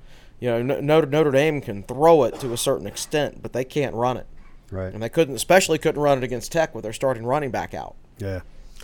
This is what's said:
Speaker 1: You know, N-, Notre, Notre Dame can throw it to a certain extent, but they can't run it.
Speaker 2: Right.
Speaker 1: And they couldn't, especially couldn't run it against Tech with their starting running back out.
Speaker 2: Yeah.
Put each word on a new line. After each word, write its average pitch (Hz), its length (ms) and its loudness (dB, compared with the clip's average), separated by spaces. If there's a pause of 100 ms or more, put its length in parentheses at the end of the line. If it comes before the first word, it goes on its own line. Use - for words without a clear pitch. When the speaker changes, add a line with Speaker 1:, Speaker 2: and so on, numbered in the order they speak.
(400)
Speaker 1:
You 123 120 -2
know, 120 260 0
N-, 143 100 -6
Notre, 156 220 6
Notre 151 240 4
Dame 147 280 2
can 101 220 -10
throw 147 420 6
it - 160 -2
to 123 120 -6
a 120 40 -4
certain 101 300 -2
extent, - 560 -4
but 110 100 -10
they 123 120 -2
can't 131 320 -4
run 120 200 0
it. 98 100 -12 (440)
Speaker 2:
Right. 95 240 -6
Speaker 1:
And 107 80 -10
they 113 60 -6
couldn't, 147 260 0
especially 175 440 4
couldn't 147 220 0
run 143 180 4
it 123 60 -4
against 120 280 -6
Tech 160 220 0
with 107 100 -10
their 107 80 -8
starting 120 340 -4
running 139 240 -2
back 98 240 -6
out. 60 220 -12 (220)
Speaker 2:
Yeah. 95 220 -6 (440)